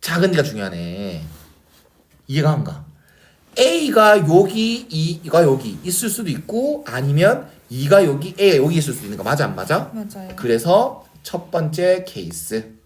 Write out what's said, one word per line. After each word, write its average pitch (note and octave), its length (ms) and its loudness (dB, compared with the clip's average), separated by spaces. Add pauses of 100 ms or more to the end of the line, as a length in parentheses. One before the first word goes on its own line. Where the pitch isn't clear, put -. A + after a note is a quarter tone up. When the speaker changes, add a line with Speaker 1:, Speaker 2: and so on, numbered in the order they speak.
Speaker 1:
작은지가 E3+ 420 0
중요하네. F#2 800 -8 (1040)
이해가 D3+ 240 2
안 - 120 0
가? - 220 -10 (720)
A가 A3 680 4
여기, A3 640 2
이, D#3+ 340 -4
이가 E3 200 4
여기 A#2+ 400 0
있을 F3+ 260 -4
수도 G#3 200 -6
있고 A#3 580 -4
아니면 C#3+ 640 2 (200)
이가 D3 360 4
여기, D3 340 -4
A가 F#3+ 180 6
여기 D3+ 200 2
있을 C#3+ 160 -2
수도 - 120 -10
있는 G2+ 120 -10
거 - 60 -10
맞아, D3 220 0
안 G2+ 100 -6
맞아? D#3 380 -4
Speaker 2:
맞아요. G3 420 -14
Speaker 1:
그래서 G#3 680 0 (180)
첫 - 280 -10
번째 F3 540 0
케이스. G#2+ 680 -10 (120)